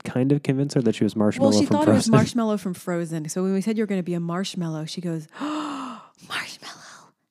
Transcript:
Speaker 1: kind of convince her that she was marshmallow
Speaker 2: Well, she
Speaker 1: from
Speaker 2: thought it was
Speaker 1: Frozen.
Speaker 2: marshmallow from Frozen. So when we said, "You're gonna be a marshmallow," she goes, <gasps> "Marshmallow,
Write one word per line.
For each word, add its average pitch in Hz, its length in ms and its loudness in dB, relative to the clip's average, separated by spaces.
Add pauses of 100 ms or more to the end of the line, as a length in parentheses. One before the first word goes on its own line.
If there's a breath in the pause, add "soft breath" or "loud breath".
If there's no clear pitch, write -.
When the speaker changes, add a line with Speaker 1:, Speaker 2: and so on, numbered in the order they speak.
Speaker 1:
kind 131 300 0
of 143 100 0
convince 143 300 -2
her 139 80 2
that 113 140 2
she 113 100 0
was 101 100 0
marshmallow 107 360 2
Speaker 2:
Well, 104 80 4
she 101 60 4
Speaker 1:
from - 120 4
Speaker 2:
thought 302 100 4
it 311 40 8
was - 160 4
Speaker 1:
Frozen. 226 40 2
Speaker 2:
marshmallow 220 460 4
from 190 160 -6
Frozen. 165 560 -4
So 185 140 -2
when 190 100 0
we 190 80 2
said, 214 160 -2
"You're 220 100 0
gonna 190 160 -2
be 175 120 -4
a 170 40 -2
marshmallow," 170 680 -4
she - 140 -10
goes, 160 340 -6
<gasps> - 60 -18
"Marshmallow, - 1700 -12 (180)